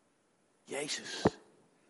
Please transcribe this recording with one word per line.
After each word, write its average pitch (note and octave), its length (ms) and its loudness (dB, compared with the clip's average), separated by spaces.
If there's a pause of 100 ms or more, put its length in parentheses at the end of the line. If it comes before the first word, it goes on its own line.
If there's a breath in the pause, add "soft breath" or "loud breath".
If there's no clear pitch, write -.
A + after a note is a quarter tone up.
(640)
Jezus. C3+ 600 -2 (640)